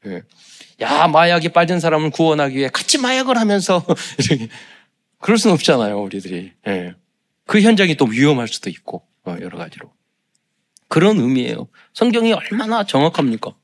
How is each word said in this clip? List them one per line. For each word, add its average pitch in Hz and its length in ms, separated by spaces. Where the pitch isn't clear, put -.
예. 95 180
야, 151 260
마약에 170 420
빠진 170 300
사람을 156 320
구원하기 147 460
위해 135 100
같이 - 300
마약을 254 400
하면서 196 480
<laughs> - 160
이렇게, 113 300
그럴 220 180
순 214 140
없잖아요, 117 500
우리들이. 95 500
예. 90 260
그 208 160
현장이 196 340
또 139 100
위험할 120 440
수도 - 200
있고, - 340
어, 90 160
여러 90 180
가지로. - 320
그런 202 280
의미예요. 123 520
성경이 226 400
얼마나 220 500
정확합니까? 143 680